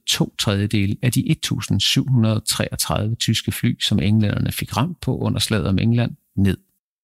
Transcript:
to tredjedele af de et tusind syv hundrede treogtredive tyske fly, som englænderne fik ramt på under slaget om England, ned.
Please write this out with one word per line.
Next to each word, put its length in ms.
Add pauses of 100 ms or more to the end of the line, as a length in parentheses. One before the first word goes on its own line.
to 320
tredjedele 600
af 100
de 180
et 120
tusind 380
syv 260
hundrede 340
treogtredive 760
tyske 360
fly, 280
som 200
englænderne 520
fik 260
ramt 240
på 160
under 220
slaget 280
om 120
England, 360 (200)
ned. 220 (460)